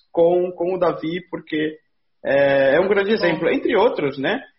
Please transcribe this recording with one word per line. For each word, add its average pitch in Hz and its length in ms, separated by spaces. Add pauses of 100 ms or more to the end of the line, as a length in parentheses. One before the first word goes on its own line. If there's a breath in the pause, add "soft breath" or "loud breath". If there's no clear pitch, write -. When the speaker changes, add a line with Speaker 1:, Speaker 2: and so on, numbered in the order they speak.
(120)
Speaker 1:
com, 180 400
com 175 220
o 180 60
Davi, 170 500
porque 156 480 (480)
é, 139 500
é 160 40
um 190 80
grande 196 220
Speaker 2:
Bom. 220 60
Speaker 1:
exemplo, 165 340
entre 269 260
outros, 165 420
né? 170 240 (180)